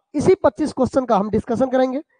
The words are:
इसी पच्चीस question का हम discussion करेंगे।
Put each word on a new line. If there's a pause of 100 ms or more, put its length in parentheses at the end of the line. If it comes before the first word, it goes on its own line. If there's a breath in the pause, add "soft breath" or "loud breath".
(140)
इसी
पच्चीस
question
का
हम
discussion
करेंगे। (180)